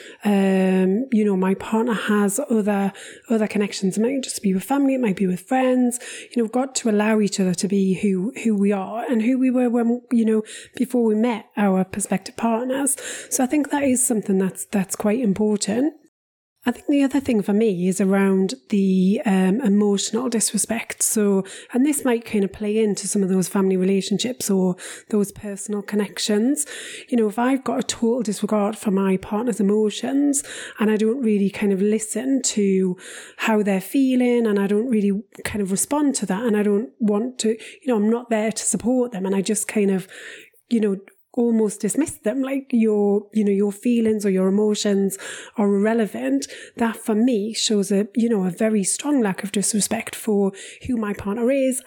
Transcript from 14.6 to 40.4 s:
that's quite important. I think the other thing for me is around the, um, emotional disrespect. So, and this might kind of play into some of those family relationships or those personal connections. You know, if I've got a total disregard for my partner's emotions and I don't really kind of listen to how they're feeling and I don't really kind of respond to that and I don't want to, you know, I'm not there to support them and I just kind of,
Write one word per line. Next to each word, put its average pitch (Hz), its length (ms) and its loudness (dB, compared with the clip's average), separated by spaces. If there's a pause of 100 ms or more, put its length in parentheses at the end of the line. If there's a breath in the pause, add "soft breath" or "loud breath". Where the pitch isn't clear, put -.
that's - 300 -4
quite 208 240 0
important. 214 760 0 (720)
I 247 40 2
think - 160 -8
the 285 160 4
other 269 160 2
thing 233 240 0
for 208 100 0
me 196 340 2
is 190 140 0
around 190 540 2 (140)
the, 196 540 4
um, 190 380 2
emotional 208 680 0
disrespect. - 720 -4
So, 202 400 2 (280 loud breath)
and 254 140 2
this 294 180 0
might 233 220 0
kind 202 180 0
of 190 80 -2
play 214 280 -2
into 202 280 0
some 202 140 0
of 185 80 0
those 185 180 2
family 190 300 2
relationships 190 720 0
or 185 260 2 (360 loud breath)
those 202 200 0
personal 202 520 -8
connections. 208 840 0 (420 loud breath)
You 247 100 0
know, 220 100 4
if 196 100 -6
I've 254 260 0
got 254 180 -4
a - 20 -2
total 233 400 0
disregard 208 560 -2
for 226 100 -4
my 190 280 2
partner's 214 420 -4
emotions 233 840 0 (360 loud breath)
and 214 100 2
I 214 80 2
don't 220 240 0
really 202 300 2
kind 202 200 0
of 190 120 0
listen 220 580 0
to 190 560 0 (400 loud breath)
how 214 240 2
they're 190 180 0
feeling 247 680 2
and 208 100 2
I 196 80 2
don't 208 240 0
really 202 320 2 (220)
kind - 180 -4
of 190 80 -2
respond 277 460 0
to - 100 -4
that 185 200 -2
and 214 120 2
I 208 60 2
don't 208 260 0 (100)
want 220 420 0
to, 220 80 0
you - 400 -6
know, 233 80 2
I'm 208 120 2
not 240 220 0
there 220 200 0
to - 140 -6
support 240 460 0
them 190 160 -4
and 190 80 0
I 196 80 2
just 208 240 -2
kind 196 240 2
of, 180 160 -2 (600 loud breath)